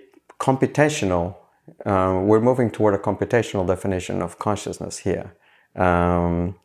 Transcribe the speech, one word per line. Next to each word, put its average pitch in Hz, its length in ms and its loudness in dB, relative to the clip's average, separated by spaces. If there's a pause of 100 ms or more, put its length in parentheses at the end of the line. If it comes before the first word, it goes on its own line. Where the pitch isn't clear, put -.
(400)
computational, 123 960 0 (500)
uh, 95 380 2
we're 107 180 6
moving 123 280 2
toward 107 240 2
a 98 40 0
computational 101 720 -2
definition 95 540 -2
of 87 180 -8
consciousness - 600 -6
here. 92 340 -4 (420)
Um, 87 880 0